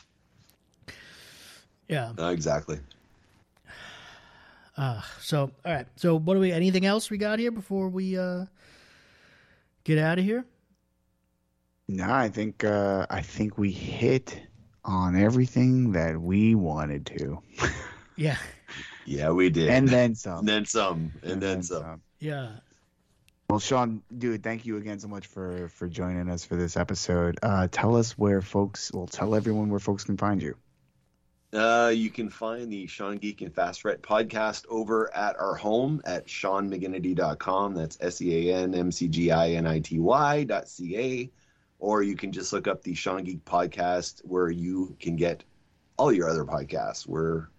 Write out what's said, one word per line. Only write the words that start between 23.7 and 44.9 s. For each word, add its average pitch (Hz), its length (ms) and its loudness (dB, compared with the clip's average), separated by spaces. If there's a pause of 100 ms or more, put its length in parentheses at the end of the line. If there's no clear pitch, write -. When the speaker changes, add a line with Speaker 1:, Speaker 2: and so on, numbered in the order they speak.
Speaker 3:
dude, 117 280 -2
thank 113 240 -4
you 107 100 -4
again 104 220 -8
so 104 80 -12
much 101 180 -10
for, 90 440 -8
for - 200 -8
joining 90 400 -4
us 87 160 -6
for - 100 -4
this 87 220 -2
episode. 87 640 0
Uh, 98 300 2
tell 113 240 2
us 117 160 4
where 101 320 2
folks, 101 500 -2
well, 90 140 -6
tell 104 260 -2
everyone 107 380 0
where 101 80 0
folks 98 240 -2
can 101 120 -4
find 101 280 0
you. 73 120 -6 (960)
Speaker 2:
Uh, 117 420 6
you 110 180 2
can 113 180 -6
find 113 420 -8
the 98 140 -8
Sean 101 320 -8
Geek 101 240 -8
and 90 100 -10
Fast 90 320 -2
Rhett 101 200 -2
podcast 107 640 0
over 110 460 0
at 101 240 -2
our 95 160 -2
home 120 500 0
at 87 240 -6
sean 98 400 -2
mcginnity 92 460 -4
dot 80 240 0
com. 98 340 0
That's 80 260 -4
S 87 220 -4
E 85 300 2
A 92 60 2
N 92 180 0
M 90 160 0
C 87 160 -2
G 82 240 2
I 82 220 4
N 82 120 0
I 80 140 2
T 80 180 -4
Y 143 460 4
dot 107 260 -4
C 87 300 -8
A. 127 320 -4 (480)
Or 104 240 2
you 101 120 0
can 98 160 -8
just 92 220 -6
look 95 140 -2
up 95 160 -2
the 90 100 -6
Sean 92 300 -4
Geek 90 200 -8
podcast 87 800 0
where 90 280 2
you 92 480 -4